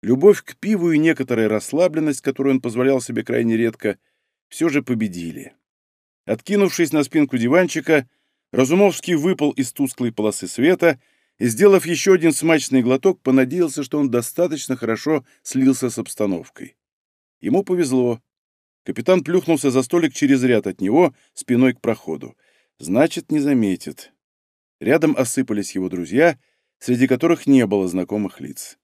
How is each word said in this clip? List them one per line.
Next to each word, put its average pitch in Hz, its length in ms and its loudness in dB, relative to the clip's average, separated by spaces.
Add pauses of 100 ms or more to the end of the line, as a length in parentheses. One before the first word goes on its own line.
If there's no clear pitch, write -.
Любовь 139 420 4
к - 120 -20
пиву 175 360 -2
и 151 60 2
некоторая 131 520 0
расслабленность, 151 720 -2
которую 135 340 0
он 131 60 -2
позволял 127 400 0
себе 117 240 -6
крайне 117 320 0
редко, 110 420 -2 (480)
всё 165 220 -2
же 143 120 0
победили. 95 760 -6 (680)
Откинувшись 175 680 -2
на 151 100 2
спинку 139 340 0
диванчика, 151 720 0 (460)
Разумовский 175 600 2
выпал 147 360 0
из 135 220 -4
тусклой 127 400 -4
полосы 104 340 -4
света — 165 540 2 (380)
и, 123 80 0
сделав 170 400 4
ещё 175 260 2
один 165 180 4
смачный 143 520 2
глоток, 131 380 0
понадеялся, 135 600 0
что 151 140 -6
он 139 140 -2
достаточно 131 640 -4
хорошо 123 500 -4 (160)
слился 131 480 0
с - 80 -8
обстановкой. - 800 -6 (640)
Ему 160 220 -2
повезло. 131 580 -2 (640)
Капитан 151 380 0
плюхнулся 156 480 0
за 131 100 2
столик 160 320 0
через 135 300 2
ряд 117 240 2
от 92 120 -8
него, 131 360 2 (180)
спиной 123 400 0
к - 80 -14
проходу. 80 560 -6 (400)
Значит, 127 540 -2
не 151 80 0
заметит. 110 760 -2 (680)
Рядом 143 380 2
осыпались 123 560 -4
его 92 160 -4
друзья, 95 480 0 (400)
среди 123 300 0
которых 156 400 0
не 131 180 6
было 95 220 0
знакомых 92 520 -6
лиц. - 440 -16